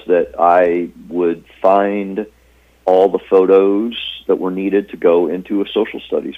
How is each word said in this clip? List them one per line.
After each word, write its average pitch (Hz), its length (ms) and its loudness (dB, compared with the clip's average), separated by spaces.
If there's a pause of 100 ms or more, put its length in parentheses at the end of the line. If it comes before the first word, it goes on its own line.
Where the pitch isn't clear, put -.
that 85 320 0
I 87 500 2 (200)
would 85 360 -4 (160)
find 101 640 -2 (580)
all 185 240 4
the - 100 -4
photos 98 800 2 (320)
that 95 80 0
were 92 160 -4
needed 98 380 -2
to 90 60 -14
go 85 300 2
into 92 360 -4
a 98 60 -8
social - 320 -4
studies - 380 -8